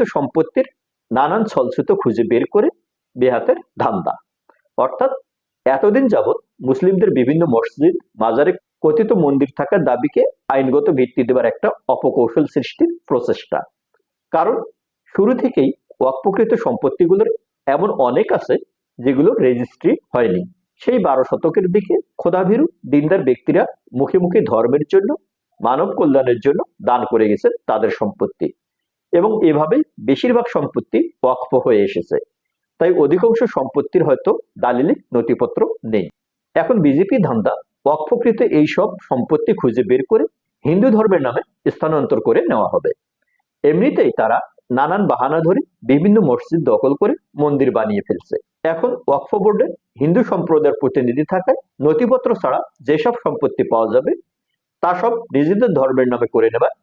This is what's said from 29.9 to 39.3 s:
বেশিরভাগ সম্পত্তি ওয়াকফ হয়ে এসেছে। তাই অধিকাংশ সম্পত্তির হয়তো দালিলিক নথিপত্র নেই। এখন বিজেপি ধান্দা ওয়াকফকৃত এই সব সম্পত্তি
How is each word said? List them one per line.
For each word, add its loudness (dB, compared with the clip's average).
বেশিরভাগ 0
সম্পত্তি -4
ওয়াকফ -2
হয়ে 2
এসেছে। -4
তাই 2
অধিকাংশ 2
সম্পত্তির -2
হয়তো 0
দালিলিক 0
নথিপত্র -2
নেই। -2
এখন 0
বিজেপি 2
ধান্দা -2
ওয়াকফকৃত 0
এই 4
সব 0
সম্পত্তি -2